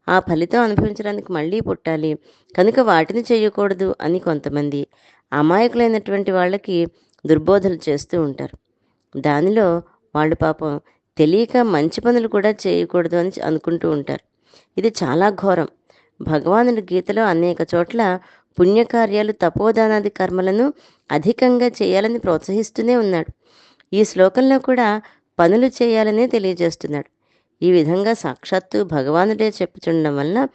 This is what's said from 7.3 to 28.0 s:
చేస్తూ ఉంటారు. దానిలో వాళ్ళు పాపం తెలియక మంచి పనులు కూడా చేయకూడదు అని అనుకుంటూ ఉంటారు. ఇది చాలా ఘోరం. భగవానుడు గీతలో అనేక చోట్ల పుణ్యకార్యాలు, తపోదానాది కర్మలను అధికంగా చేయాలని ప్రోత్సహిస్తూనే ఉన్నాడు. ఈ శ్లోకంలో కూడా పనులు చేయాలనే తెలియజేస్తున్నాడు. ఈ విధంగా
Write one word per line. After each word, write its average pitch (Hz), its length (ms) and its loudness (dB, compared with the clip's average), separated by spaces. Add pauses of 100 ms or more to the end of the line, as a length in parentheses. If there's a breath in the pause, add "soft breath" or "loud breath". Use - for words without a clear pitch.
చేస్తూ 147 400 -4
ఉంటారు. 139 340 -8 (580)
దానిలో 165 540 0 (460 soft breath)
వాళ్ళు 156 220 0
పాపం 156 360 -4 (440)
తెలియక 196 400 2 (120)
మంచి 165 320 0
పనులు 233 280 0
కూడా 208 220 0 (140)
చేయకూడదు 175 520 -2
అని 180 160 -2 (100)
అనుకుంటూ 160 480 -4
ఉంటారు. 143 340 -6 (520 soft breath)
ఇది 208 220 0
చాలా 170 320 0
ఘోరం. 185 380 0 (520 soft breath)
భగవానుడు 208 640 0
గీతలో 185 420 -2
అనేక 175 380 0
చోట్ల 175 400 -2 (560 soft breath)
పుణ్యకార్యాలు, 214 840 2
తపోదానాది 214 720 0
కర్మలను 190 560 0 (440 soft breath)
అధికంగా 240 600 2
చేయాలని 208 460 0
ప్రోత్సహిస్తూనే 208 800 -2
ఉన్నాడు. 190 340 0 (600 soft breath)
ఈ 196 120 2
శ్లోకంలో 254 560 4
కూడా 247 280 0 (500 soft breath)
పనులు 208 340 4
చేయాలనే 220 540 2
తెలియజేస్తున్నాడు. 175 840 -4 (540)
ఈ 127 100 2
విధంగా 180 420 2